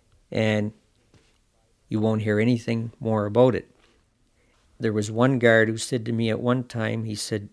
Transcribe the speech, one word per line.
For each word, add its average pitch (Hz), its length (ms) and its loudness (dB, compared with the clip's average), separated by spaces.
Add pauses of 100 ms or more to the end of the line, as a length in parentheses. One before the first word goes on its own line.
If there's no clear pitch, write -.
(300)
and 107 420 -2 (1160)
you 110 100 -4
won't 110 240 0
hear 104 160 0
anything 113 640 0
more 110 260 -2
about 113 300 4
it." - 120 -8 (1120)
There 113 140 -2
was 104 180 -2
one 123 300 2
guard 113 280 6
who 113 80 -4
said 113 300 -6
to 120 60 -4
me 113 180 0
at 120 100 -2
one 123 220 0
time, 113 400 -6
he 107 140 -8
said, 104 360 -6